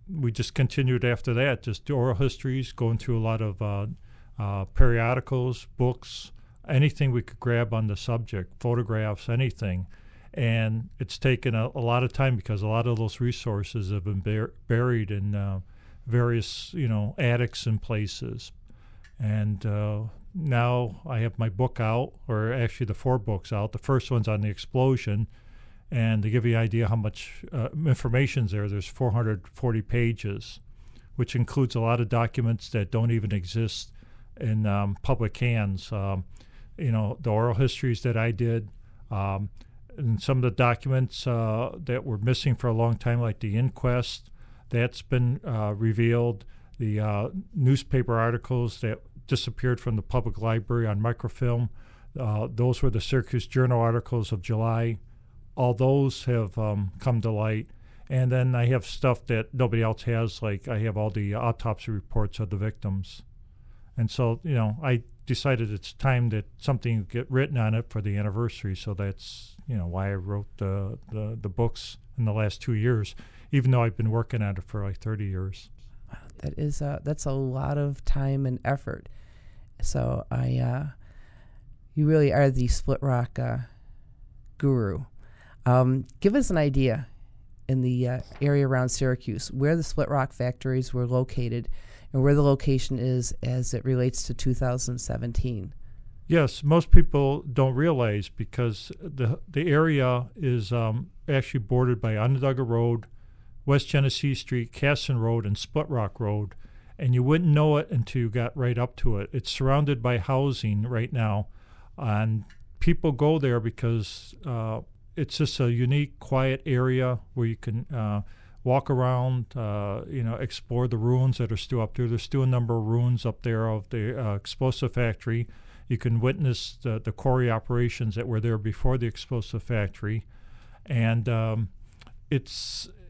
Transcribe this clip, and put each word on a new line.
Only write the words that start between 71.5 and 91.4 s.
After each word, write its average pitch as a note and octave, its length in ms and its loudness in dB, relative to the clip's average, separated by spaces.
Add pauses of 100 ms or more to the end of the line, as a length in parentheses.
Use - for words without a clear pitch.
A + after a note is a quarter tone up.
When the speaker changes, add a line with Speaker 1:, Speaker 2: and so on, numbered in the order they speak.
Speaker 1:
books - 480 -2 (180)
in A#2+ 80 0
the G#2+ 80 2
last G#2+ 300 0
two A#2 120 0
years, A2 400 2 (380)
even C3 180 4
though B2 120 6
I've A#2 160 0
been A2+ 120 2
working A2+ 320 0
on G2+ 140 0
it F#2+ 80 -10
for, G#2 180 -8
like, G2 160 -6
thirty G#2+ 280 -4
years. F#2 420 -6 (420)
Speaker 2:
Wow, - 100 -16 (180)
that C#3+ 200 -6
is D3 220 -2
a, C#3+ 240 -4
that's D3 220 -2
a C3+ 60 0
lot C3+ 440 -2
of C#3+ 300 -2
time C3+ 400 2
and B2+ 180 -2
effort. - 460 -4 (720)
So - 480 0
I, - 280 0
uh, B2 280 0 (1080)
you D3+ 120 4
really D3+ 260 6
are C#3 180 6
the B2+ 180 2
Split - 340 2
Rock, B2 360 0
uh, B2 200 -2 (1000)
guru. B2 480 0 (600)
Um, B2+ 400 4 (140)
give G3+ 140 4
us C4+ 140 4
an F#3 80 2
idea C3+ 500 2 (640)
in C3 140 2
the, B2 260 0
uh, B2+ 120 -4 (200)
area C#3+ 260 4
around B2+ 220 2
Syracuse, B2+ 640 -2
where C#3+ 240 2
the E3 60 0
Split - 260 0
Rock C3+ 240 0
factories B2+ 640 -2
were B2 120 0
located B2 640 -2 (440)